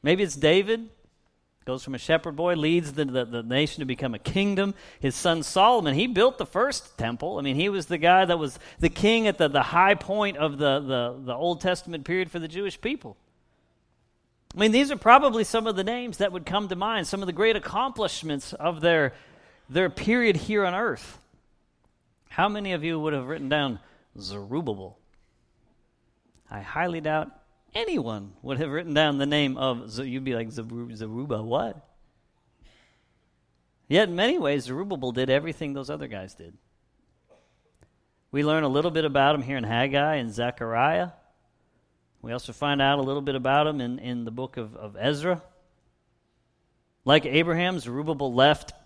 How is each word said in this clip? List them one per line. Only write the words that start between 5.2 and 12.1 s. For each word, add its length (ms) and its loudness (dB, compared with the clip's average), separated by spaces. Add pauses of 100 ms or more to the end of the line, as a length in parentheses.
Solomon, 540 4
he 100 2
built 320 2
the 80 -6
first 500 -2
temple. 420 -4
I 40 -6
mean, 140 -2
he 120 2
was 180 -2
the 120 -2
guy 260 8
that 140 2
was 180 -4 (220)
the 100 4
king 380 4
at 100 2
the, 120 4
the 160 4
high 320 4
point 400 -2
of 220 -2
the, 200 2
the, 460 -2
the 100 -4
Old 260 -2
Testament 440 -4
period 260 -2